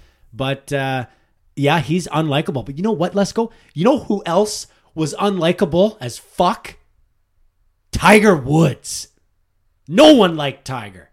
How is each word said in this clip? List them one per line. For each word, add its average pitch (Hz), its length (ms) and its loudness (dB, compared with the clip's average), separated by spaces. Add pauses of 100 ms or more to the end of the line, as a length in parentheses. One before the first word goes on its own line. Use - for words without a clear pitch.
(320)
But, 135 400 -8
uh, 135 340 -4 (500)
yeah, 147 240 2
he's 160 280 -4
unlikable. 147 560 -4
But 139 140 -14
you 170 40 -8
know 220 100 -2
what, 170 200 -4
Lesko? 196 380 -2 (240)
You 151 100 -2
know 254 140 4
who - 260 -4
else 196 420 -2 (280)
was 156 220 -4
unlikable 180 840 0
as 123 160 -10
fuck? - 600 -4 (1160)
Tiger 202 440 4
Woods. 143 720 -2 (800)
No 285 260 8
one 185 220 4
liked 139 300 -6
Tiger. 104 460 -12